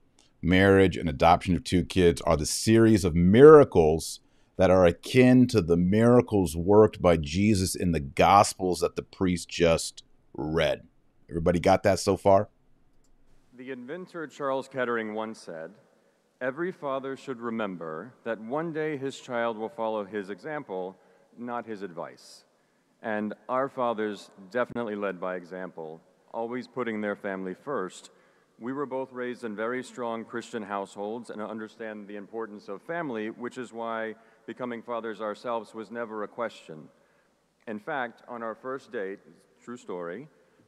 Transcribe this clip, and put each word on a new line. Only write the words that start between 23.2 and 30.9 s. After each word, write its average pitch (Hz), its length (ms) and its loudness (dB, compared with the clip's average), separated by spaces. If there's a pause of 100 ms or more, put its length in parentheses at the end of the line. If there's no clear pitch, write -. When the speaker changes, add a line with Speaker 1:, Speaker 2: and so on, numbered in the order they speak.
Speaker 2:
our 131 180 -2
fathers 110 640 -6 (220)
definitely 120 440 -6
led 98 240 -6
by 92 160 -6
example, 85 640 -14 (320)
always 117 360 -8
putting 113 340 -6
their 104 140 -4
family 95 400 -8
first. 107 560 -10 (480)
We 117 120 -10
were 143 140 -8
both 131 260 -8
raised 123 320 -10
in 110 120 -10
very 120 280 -6
strong 117 420 -10
Christian 113 380 -10
households 101 680 -10